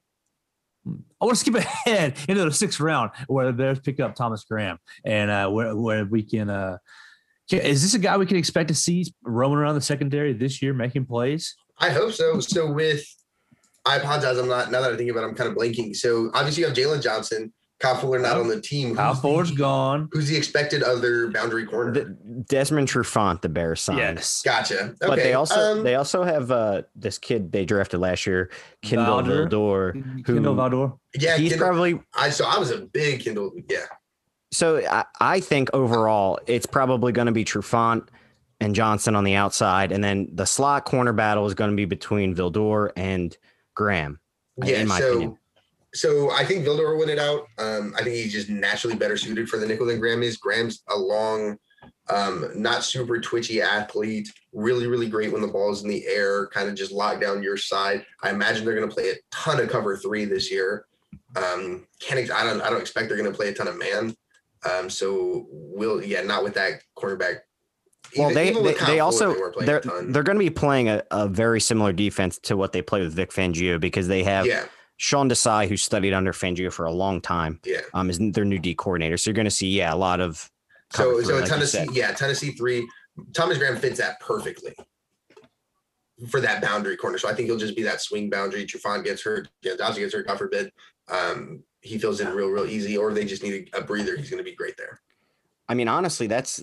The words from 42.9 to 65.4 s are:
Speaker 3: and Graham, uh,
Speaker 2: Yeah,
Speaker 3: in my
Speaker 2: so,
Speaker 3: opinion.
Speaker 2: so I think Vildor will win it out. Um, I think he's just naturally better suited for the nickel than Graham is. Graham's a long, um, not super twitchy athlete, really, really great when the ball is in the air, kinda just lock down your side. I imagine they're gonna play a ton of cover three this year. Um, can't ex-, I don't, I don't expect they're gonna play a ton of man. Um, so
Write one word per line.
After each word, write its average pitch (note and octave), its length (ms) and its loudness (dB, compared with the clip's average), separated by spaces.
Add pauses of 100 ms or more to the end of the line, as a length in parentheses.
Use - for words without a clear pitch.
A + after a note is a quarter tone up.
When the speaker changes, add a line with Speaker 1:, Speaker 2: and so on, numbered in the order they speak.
Speaker 3:
and F#2 400 -2 (380)
Graham, E2 460 0 (420)
uh, C3 40 -2
Speaker 2:
Yeah, C3 120 4
Speaker 3:
in A2 100 2
my F#2 120 2
Speaker 2:
so, F2+ 100 4
Speaker 3:
opinion. A2+ 280 0 (540)
Speaker 2:
so C#3 380 2
I C#3 140 2
think F3+ 200 0
Vildor D3+ 280 2
will D#3 80 2
win D#3 80 2
it D3 100 0
out. D3 280 0 (120)
Um, G#2+ 400 -4
I G#2+ 60 0
think A#2+ 100 -2
he's A2 180 -4
just G#2 160 -4
naturally G2+ 480 -2
better G#2 200 0
suited A2 320 -4
for A2 100 -2
the G#2+ 80 -2
nickel A2 200 0
than A#2 120 0
Graham A#2 240 0
is. A#2 140 -2
Graham's A2 520 -2
a G#2 80 -2
long, G#2+ 640 -2 (500)
um, G2 460 -2
not A#2 300 0
super A#2+ 360 -2
twitchy A2+ 400 -2
athlete, G#2 680 0 (240)
really, A#2+ 340 0
really A#2+ 220 0
great G#2+ 240 -2
when G#2+ 100 -2
the G2+ 60 -2
ball G2+ 240 0
is G2+ 100 -6
in G2+ 60 -6
the G2+ 180 -4
air, G2 400 0
kinda G2+ 260 -4
just F#2+ 200 -6
lock G#2 280 -2
down G2+ 220 -2
your G2 140 -2
side. G2 500 -2 (160)
I G2 80 -2
imagine G#2+ 340 0
they're A2+ 140 0
gonna G#2+ 80 0
play F#2+ 240 -2
a F#2 40 -2 (180)
ton - 280 0
of A2 80 0
cover G#2 280 -2
three G#2 300 -4
this G2 240 -2
year. F#2+ 360 -2 (500)
Um, F#2 500 -4 (120)
can't B2+ 220 -2
ex-, A2 100 -2
I A2 140 0
don't, G#2+ 180 0
I A2 80 0
don't A#2 100 0
expect A2 280 -4
they're G#2 100 -2
gonna G#2 140 0
play G#2 160 -2
a G2 60 -2
ton G2+ 120 -4
of F2 100 -6
man. G#2 380 -2 (560)
Um, F#2 180 -2
so F#2 640 -2